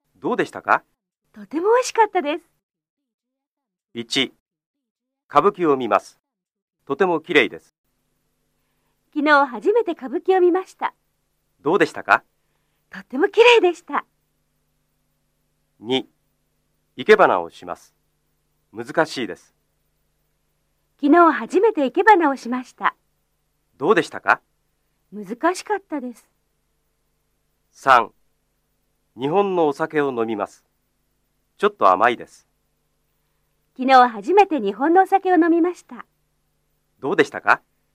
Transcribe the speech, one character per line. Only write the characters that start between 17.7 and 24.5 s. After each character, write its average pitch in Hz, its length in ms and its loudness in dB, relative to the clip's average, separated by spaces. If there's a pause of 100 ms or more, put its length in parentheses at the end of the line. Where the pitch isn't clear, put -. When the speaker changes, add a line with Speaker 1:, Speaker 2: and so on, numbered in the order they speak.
Speaker 1:
す。 - 180 -20 (800)
難 139 320 -4
し 139 200 -10
い - 20 -8
で 87 100 -12
す。 - 180 -20 (1400)
Speaker 2:
昨 285 140 2
日 339 180 6
初 240 300 -4
め 440 140 2
て 285 100 -2
生 320 200 -2
け 440 60 4
花 339 200 2
を 269 60 -4
し 240 120 -14
ま 254 160 -8
し - 100 -20
た。 - 200 -4 (840)
Speaker 1:
ど 147 140 -2
う 220 40 2
で 170 80 0
し - 80 -12
た 101 100 -14
か？ 104 200 0 (720)